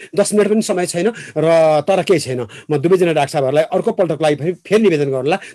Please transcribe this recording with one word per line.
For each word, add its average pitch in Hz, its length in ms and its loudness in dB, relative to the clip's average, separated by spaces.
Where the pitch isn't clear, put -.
दस 202 180 0
मिनट 208 140 2
पनि 214 140 0
समय 180 240 -2
छैन 175 200 -4
र, 156 480 4
तर 190 160 2
केही 170 180 2
छैन। 123 260 -6
म 151 80 0
दुवैजना 175 340 2
डाक्टर 143 200 0
साहबहरूलाई 147 320 0
अर्को 185 280 -2
पल्टको 165 300 -2
लागि 151 140 2
फेरि, 151 160 -4
फेरि 202 300 0
निवेदन 147 280 2
गरौँला, 135 260 -2